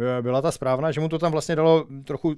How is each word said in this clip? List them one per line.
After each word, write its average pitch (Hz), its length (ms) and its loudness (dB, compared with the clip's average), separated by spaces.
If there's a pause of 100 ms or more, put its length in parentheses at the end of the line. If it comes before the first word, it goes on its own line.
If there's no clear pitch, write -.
(180)
eh, 123 40 -4
byla 127 200 0
ta 160 100 0
správná, 131 400 -2
že 151 80 -4
mu 160 80 0
to 160 100 -2
tam 165 140 0
vlastně 156 240 -2
dalo 160 300 6 (180)
trochu 147 340 -4